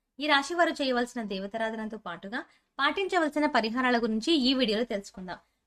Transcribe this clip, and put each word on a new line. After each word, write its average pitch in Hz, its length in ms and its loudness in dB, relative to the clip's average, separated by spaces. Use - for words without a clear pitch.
ఈ 285 80 -4
రాశి 285 280 2
వారు 330 220 2
చేయవలసిన 247 480 -2
దేవతారాధనతో 220 760 -6
పాటుగా 196 420 -10
పాటించవలసిన 302 680 2
పరిహారాల 247 520 2
గురించి 220 380 0
ఈ 262 180 4
వీడియోలో 240 320 2
తెలుసుకుందాం. 190 540 -8